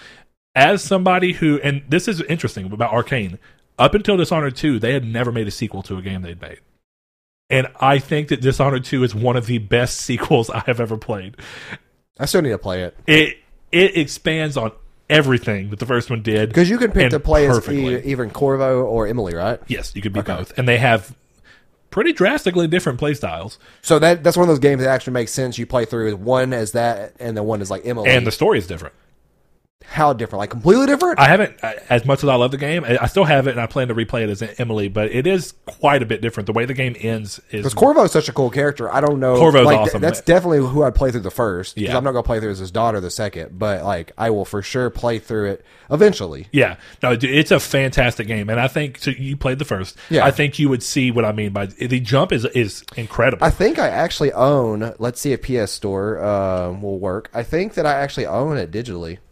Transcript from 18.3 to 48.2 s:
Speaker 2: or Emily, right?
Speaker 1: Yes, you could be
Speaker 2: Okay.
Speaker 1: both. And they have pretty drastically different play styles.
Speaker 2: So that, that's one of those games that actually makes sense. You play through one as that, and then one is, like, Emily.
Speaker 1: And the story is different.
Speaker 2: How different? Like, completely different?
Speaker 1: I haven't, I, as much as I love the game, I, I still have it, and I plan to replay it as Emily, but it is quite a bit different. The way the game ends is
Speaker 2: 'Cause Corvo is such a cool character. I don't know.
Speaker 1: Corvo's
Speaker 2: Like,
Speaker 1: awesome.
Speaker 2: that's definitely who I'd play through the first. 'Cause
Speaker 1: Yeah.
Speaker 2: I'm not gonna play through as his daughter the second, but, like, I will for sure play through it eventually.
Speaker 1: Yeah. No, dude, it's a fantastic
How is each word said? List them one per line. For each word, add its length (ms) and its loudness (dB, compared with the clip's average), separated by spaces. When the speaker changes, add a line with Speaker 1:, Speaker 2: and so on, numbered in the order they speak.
Speaker 2:
or 240 0
Emily, 280 -4
right? 320 -2
Speaker 1:
Yes, 260 -8
you 80 -10
could 120 -4
be 80 -2
Speaker 2:
Okay. 140 -6
Speaker 1:
both. 220 -10
And 120 2
they 80 4
have 360 2
pretty 240 0
drastically 540 2
different 300 0
play 160 -2
styles. 460 -8
Speaker 2:
So 180 4
that, 240 4
that's 140 2
one 80 6
of 20 4
those 120 4
games 220 4
that 80 2
actually 240 0
makes 200 -4
sense. 240 -4
You 80 -6
play 180 0
through 320 -2
one 380 0
as 180 -4
that, 480 -2
and 160 -6
then 80 -4
one 180 -2
is, 80 -8
like, 160 -8
Emily. 240 -2
Speaker 1:
And 160 -2
the 60 -2
story 260 0
is 100 -6
different. 280 -12
Speaker 2:
How 300 0
different? 280 -8
Like, 100 -6
completely 340 0
different? 340 2
Speaker 1:
I 80 8
haven't, 360 2
I, 120 -6
as 160 2
much 180 0
as 60 2
I 60 4
love 160 2
the 60 -4
game, 280 -4
I, 160 2
I 60 0
still 180 2
have 220 4
it, 40 0
and 80 -4
I 60 -2
plan 220 -2
to 80 -4
replay 280 -2
it 60 -2
as 120 -6
Emily, 300 -2
but 220 -2
it 140 -2
is 280 0
quite 380 2
a 20 -4
bit 160 -4
different. 240 -4
The 80 -2
way 120 0
the 100 -6
game 240 -4
ends 500 -6
is 140 -6
Speaker 2:
'Cause 100 -2
Corvo 300 6
is 80 2
such 180 0
a 20 -6
cool 200 0
character. 420 -2
I 80 0
don't 180 2
know. 180 2
Speaker 1:
Corvo's 280 8
Speaker 2:
Like, 140 6
Speaker 1:
awesome. 200 0
Speaker 2:
that's 220 -2
definitely 380 4
who 240 2
I'd 120 2
play 160 2
through 100 -4
the 100 -8
first. 440 -4
'Cause 80 -4
Speaker 1:
Yeah. 140 0
Speaker 2:
I'm 60 -2
not 80 -2
gonna 120 -2
play 160 -2
through 120 -4
as 80 -8
his 120 -10
daughter 300 -2
the 80 -6
second, 480 -8
but, 260 -2
like, 360 -6
I 100 0
will 160 -2
for 160 -6
sure 300 -4
play 260 -4
through 320 -4
it 160 -8
eventually. 640 2
Speaker 1:
Yeah. 220 4
No, 140 2
dude, 200 0
it's 160 4
a 80 6
fantastic 680 0